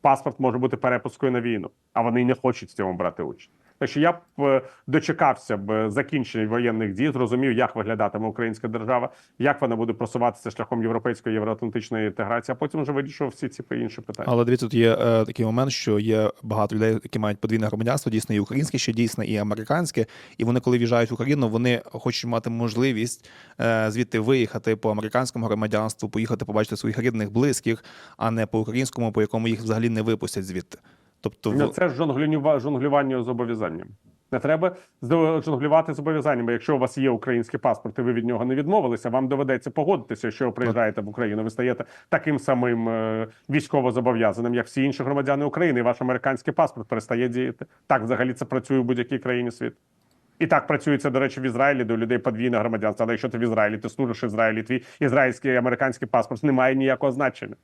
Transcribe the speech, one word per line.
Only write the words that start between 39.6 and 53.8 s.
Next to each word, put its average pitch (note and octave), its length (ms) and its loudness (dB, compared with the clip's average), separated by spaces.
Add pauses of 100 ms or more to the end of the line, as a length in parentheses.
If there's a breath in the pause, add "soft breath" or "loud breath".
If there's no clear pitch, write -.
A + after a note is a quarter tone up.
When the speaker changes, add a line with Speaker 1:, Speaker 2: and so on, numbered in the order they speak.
Speaker 1:
погодитися, C#3 600 -2
що C3 140 -4
ви B2 40 2
Speaker 2:
Ну. - 40 -6
Speaker 1:
приїжджаєте A2+ 480 0
в G2+ 80 -8
Україну, G#2+ 340 -2
ви A2 60 -4
стаєте A#2+ 360 -2 (240 loud breath)
таким D#3 300 0
самим, A#2+ 500 0
е, A2 380 -2 (220 loud breath)
військовозобов'язаним, A#2+ 1040 2
як A#2+ 120 0
всі - 180 -2
інші C3+ 200 0
громадяни C#3 420 0
України, D3 340 2
і A#2+ 40 0
ваш A#2+ 180 2
американський B2+ 520 -2
паспорт B2 340 0
перестає A#2+ 420 -2
діяти. B2 360 -4 (220 soft breath)
Так B2+ 160 4
взагалі B2 300 0
це - 120 -6
працює C3+ 340 0
в B2 40 2
будь-якій B2 360 -2
країні B2 320 -2
світу. A#2+ 240 -8 (640)
І D#3+ 80 2
так D#3+ 200 2
працює D3 300 2
це, C#3+ 120 0
до C3 100 2
речі, C3+ 220 -2
в - 20 -6
Ізраїлі, C3 400 2
де A2+ 100 0
у A2+ 40 0
людей A#2 200 0
подвійне A#2+ 420 0
громадянство. G#2+ 440 0
Але A#2 100 0
якщо A2+ 160 -4
ти A#2 80 -6
в A2+ 40 -2
Ізраїлі, A2 360 2
ти A2 120 -8